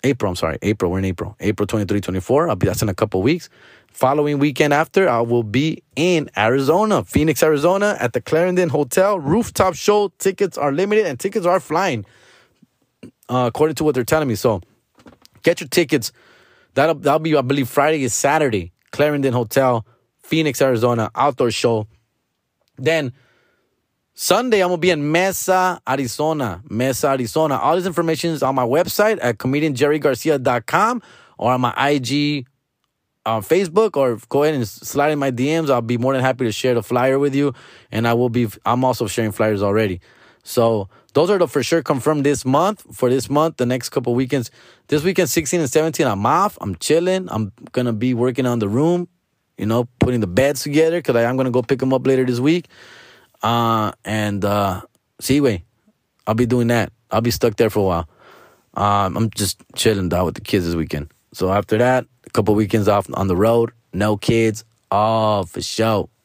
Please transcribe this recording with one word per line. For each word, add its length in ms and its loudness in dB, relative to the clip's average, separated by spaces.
April, 260 0
I'm 60 -4
sorry. 260 -4
April, 300 0
we're 80 -2
in 60 -2
April. 340 -6
April 260 -2
twenty-three, 360 -2
twenty-four. 480 0
I'll 80 -2
be, 100 0
that's 140 -2
in 80 0
a 40 -4
couple 280 -2
weeks. 280 0
Following 520 0
weekend 340 2
after, 360 2
I 120 2
will 220 0
be 400 -2
in 420 0
Arizona, 680 2
Phoenix, 360 0
Arizona, 580 2
at 120 -2
the 80 -4
Clarendon 480 0
Hotel. 500 0
Rooftop 580 0
show. 440 2
Tickets 380 -2
are 160 0
limited 320 2
and 120 -4
tickets 280 -4
are 160 2
flying, 440 -2
uh, 180 0
according 280 0
to 100 -4
what 100 2
they're 80 0
telling 240 0
me. 80 -2
So 260 0
get 180 2
your 80 -12
tickets. 420 0
That'll, 220 2
that'll 240 0
be, 160 0
I 60 4
believe, 280 0
Friday 340 2
is 100 -2
Saturday. 600 0
Clarendon 420 0
Hotel, 520 0
Phoenix, 400 -2
Arizona, 540 2
outdoor 360 0
show. 360 0
Then 340 -2
Sunday, 480 0
I'm 80 2
gonna 80 0
be 140 2
in 200 -2
Mesa, 760 0
Arizona. 840 -4
Mesa, 400 -2
Arizona. 480 0
All 180 2
this 100 -2
information 460 -2
is 120 -4
on 120 0
my 80 0
website 580 0
at 160 -2
comedian 380 -2
jerry 240 2
garcia 400 0
dot 260 0
com 360 2
or 140 0
on 100 2
my 140 0
I 220 2
G, 480 -4
uh, 160 -2
Facebook, 560 0
or 200 0
go 140 2
ahead 120 2
and 120 -2
slide 420 -2
in 100 0
my 100 0
D 300 -2
Ms. 100 -2
I'll 120 2
be 160 -4
more 160 0
than 80 0
happy 240 0
to 80 0
share 200 0
the 100 0
flyer 360 0
with 160 0
you. 180 0
And 160 0
I 60 2
will 160 2
be, 180 0
I'm 200 2
also 220 0
sharing 240 -2
flyers 300 0
already. 380 0
So 440 0
those 160 4
are 80 4
the 100 4
for 160 -2
sure 180 0
confirmed 440 0
this 200 0
month. 400 0
For 140 0
this 200 0
month, 280 0
the 80 0
next 240 -4
couple 260 -2
weekends. 360 -2
This 160 0
weekend, 260 0
sixteen 300 -2
and 100 0
seventeen, 380 0
I'm 180 -2
off. 360 2
I'm 140 -6
chilling. 540 0
I'm 220 -4
gonna 220 -2
be 200 -2
working 320 0
on 140 0
the 80 -2
room, 400 0
you 80 -6
know, 220 0
putting 200 0
the 80 0
beds 360 0
together, 380 2
'cause 140 0
I, 80 4
I'm 140 0
gonna 140 0
go 100 2
pick 200 -2
'em 120 0
up 120 -2
later 200 2
this 160 -2
week. 260 0
Uh, 520 0
and, 400 -4
uh, 380 0
see, 180 2
wait, 220 0
I'll 60 0
be 120 2
doing 220 0
that. 240 0
I'll 120 0
be 100 0
stuck 240 -2
there 140 2
for 100 -2
a 40 0
while. 260 -2
Um, 420 0
I'm 140 -2
just 320 -6
chilling, 340 0
dog, 160 0
with 100 -4
the 60 -14
kids 240 -2
this 100 -2
weekend. 340 -6
So 180 -4
after 280 0
that, 280 0
a 60 -20
couple 220 2
weekends 360 0
off 240 0
on 160 -2
the 80 0
road, 340 2
no 240 0
kids, 480 0
all 540 0
for 160 -10
show. 480 -2